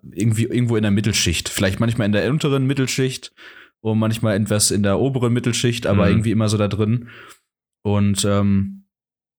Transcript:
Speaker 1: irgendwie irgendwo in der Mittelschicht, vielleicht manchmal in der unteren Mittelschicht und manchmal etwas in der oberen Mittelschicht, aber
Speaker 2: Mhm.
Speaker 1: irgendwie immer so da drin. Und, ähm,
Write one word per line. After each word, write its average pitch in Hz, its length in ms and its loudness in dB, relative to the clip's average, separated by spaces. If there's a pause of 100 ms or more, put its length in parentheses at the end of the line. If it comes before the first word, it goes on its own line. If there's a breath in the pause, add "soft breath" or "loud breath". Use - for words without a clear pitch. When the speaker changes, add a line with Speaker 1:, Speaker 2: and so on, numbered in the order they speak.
(120)
Speaker 1:
irgendwie 110 340 0
irgendwo 120 300 0
in 107 60 2
der 107 80 2
Mittelschicht, 101 600 0
vielleicht 95 300 -2
manchmal 113 280 0
in 104 60 0
der 101 140 2
unteren 139 380 0
Mittelschicht 131 680 -2 (500 loud breath)
und 110 180 0
manchmal 110 420 0
etwas 104 300 0
in 101 100 0
der 98 180 2
oberen 123 340 0
Mittelschicht, 120 520 -2
aber 101 200 2
Speaker 2:
Mhm. 101 60 4
Speaker 1:
irgendwie 110 200 2
immer 107 180 2
so 107 80 0
da 104 100 2
drin. 107 420 -2 (760 loud breath)
Und, 101 420 0
ähm, 101 640 0 (520)